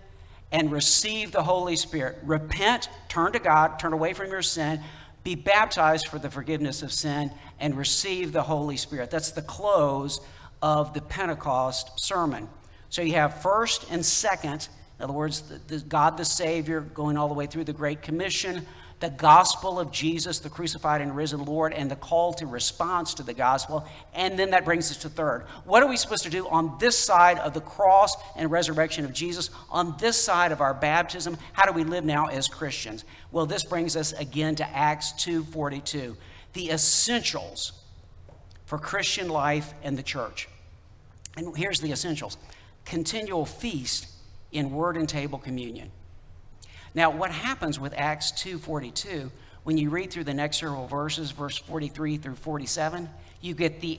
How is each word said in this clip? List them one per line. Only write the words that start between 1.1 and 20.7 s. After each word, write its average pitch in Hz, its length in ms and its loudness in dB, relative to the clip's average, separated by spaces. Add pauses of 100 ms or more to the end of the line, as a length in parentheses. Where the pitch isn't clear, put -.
the 175 120 2
Holy 180 320 2
Spirit." 131 480 -2
Repent, 156 640 0 (200)
turn 170 260 2
to 240 60 0
God, 160 400 4
turn 165 140 -2
away 160 200 0
from 190 160 -8
your 190 120 -4
sin, 156 420 -2 (400)
be 180 100 -4
baptized 175 720 4
for 151 120 -8
the 143 100 -6
forgiveness 143 540 -4
of 135 100 -8
sin, 143 380 -2 (280)
and 143 160 -2
receive 175 580 -2
the 151 100 2
Holy 147 340 -2
Spirit. 123 320 -6
That's 156 220 -2
the - 100 -6
close 147 800 2 (420)
of 151 320 2
the 147 80 -4
Pentecost 139 1000 -2
sermon. 143 480 0 (420)
So - 120 -4
you 165 120 2
have 151 280 4
first 220 480 2
and 170 160 -2
second, 165 640 0 (280)
in - 60 -8
other 135 100 -4
words, 151 280 -2
the, 147 160 -14 (100)
the 151 160 -6
God 156 340 4
the 170 80 -4
Savior 160 560 0
going 147 360 -2
all 147 100 2
the 147 60 -2
way 147 140 -2
through 160 160 -6
the 151 100 -4
Great 151 280 -4
Commission, 180 640 -4 (340)
the 117 100 -4
gospel 175 720 8
of 151 120 -2
Jesus, 160 460 -2
the 151 120 -10
crucified 151 520 -2